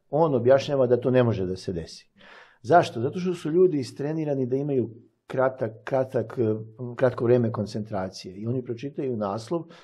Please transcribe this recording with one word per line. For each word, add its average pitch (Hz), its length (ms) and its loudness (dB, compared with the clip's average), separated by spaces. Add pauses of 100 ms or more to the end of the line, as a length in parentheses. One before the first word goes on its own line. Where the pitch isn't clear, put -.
(100)
on 151 240 2
objašnjava 135 520 4
da 120 140 4
to 131 100 0
ne 123 120 6
može 95 240 2
da 92 100 -4
se - 160 -8
desi. - 380 -10 (520)
Zašto? 131 380 2
Zato 143 180 -2
što 180 160 -2
su 156 160 -6
ljudi 165 280 4
istrenirani 139 680 -4
da 127 100 0
imaju 135 340 -2 (360)
kratak, 131 460 -2 (120)
kratak, 131 540 -2
e, 110 160 2 (420)
kratko 123 280 0
vreme 117 280 4
koncentracije 101 840 -8
i 104 100 -10
oni 123 180 -4
pročitaju 127 520 -6
naslov 113 460 -4 (220)